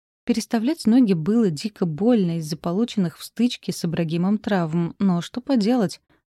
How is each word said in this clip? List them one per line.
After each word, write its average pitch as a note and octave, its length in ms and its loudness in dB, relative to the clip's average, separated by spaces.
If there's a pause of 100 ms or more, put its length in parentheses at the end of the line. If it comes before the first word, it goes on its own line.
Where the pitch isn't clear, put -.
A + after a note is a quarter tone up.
(240)
Переставлять A#3 640 -2
ноги A3+ 280 6
было G3 340 2
дико F3+ 380 -4
больно F3+ 500 2
из-за D#3+ 220 -6
полученных F3+ 600 -2
в - 60 -16
стычке - 480 -2
с - 140 -6
Ибрагимом E3+ 500 0
травм, E3+ 640 -2
но F3+ 240 2
что - 180 -10
поделать, A#3 640 0 (280)